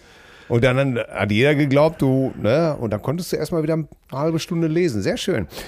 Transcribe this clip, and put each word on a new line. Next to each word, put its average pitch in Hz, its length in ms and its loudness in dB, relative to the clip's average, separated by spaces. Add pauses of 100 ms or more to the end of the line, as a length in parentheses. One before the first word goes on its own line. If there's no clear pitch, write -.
(480)
Und 117 160 2
dann 131 340 2
hat 104 340 -2
jeder 135 220 4
geglaubt, 147 480 2
du, 131 380 2
ne? 147 360 2
Und 113 160 -4
dann 104 100 -4
konntest 170 300 -4
du 170 40 -4
erstmal 156 260 -2
wieder 156 120 0
eine 160 140 -4 (240)
halbe 156 260 -2
Stunde 165 280 -2
lesen. 156 360 0
Sehr 170 140 -2
schön. 135 300 -4 (220)